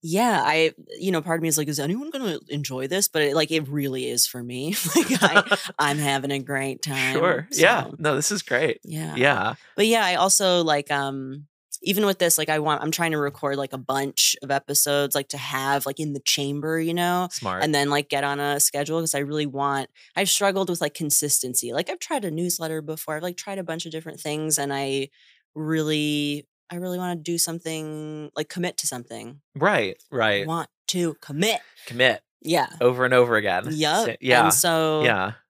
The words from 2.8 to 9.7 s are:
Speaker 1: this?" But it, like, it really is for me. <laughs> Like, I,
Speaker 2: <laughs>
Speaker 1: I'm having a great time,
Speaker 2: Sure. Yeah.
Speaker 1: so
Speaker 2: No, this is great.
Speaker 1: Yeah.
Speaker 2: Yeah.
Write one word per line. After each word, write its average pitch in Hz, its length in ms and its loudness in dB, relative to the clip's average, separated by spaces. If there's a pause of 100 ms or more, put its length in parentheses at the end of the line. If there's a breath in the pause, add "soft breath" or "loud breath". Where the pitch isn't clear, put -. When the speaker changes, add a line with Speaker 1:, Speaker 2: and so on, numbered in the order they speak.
Speaker 1:
this?" 185 220 0
But 156 140 0
it, 143 120 2
like, 156 160 2
it 156 160 0
really 135 420 -2
is 120 180 2
for 123 160 -8
me. 127 380 -4
<laughs> 170 140 -4
Like, 269 280 4
I, 202 340 4 (120)
Speaker 2:
<laughs> - 120 -12
Speaker 1:
I'm 147 180 2
having 139 320 0
a 139 80 -2
great 135 440 -4
time, 135 340 -2
Speaker 2:
Sure. 160 340 0
Yeah. 190 340 4
Speaker 1:
so - 140 -12
Speaker 2:
No, 151 160 0
this - 160 0
is 202 120 -4
great. 131 420 0
Speaker 1:
Yeah. 156 320 -8
Speaker 2:
Yeah. 123 380 2 (200 soft breath)